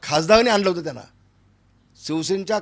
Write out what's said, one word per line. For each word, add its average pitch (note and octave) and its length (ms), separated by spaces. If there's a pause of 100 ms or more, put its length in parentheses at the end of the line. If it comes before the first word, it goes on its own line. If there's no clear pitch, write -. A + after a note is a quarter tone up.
खासदाराने G3 460
आणलं G3+ 200
होतं E3+ 140
त्यांना, C3 180 (1040)
शिवसेनेच्या F#3 560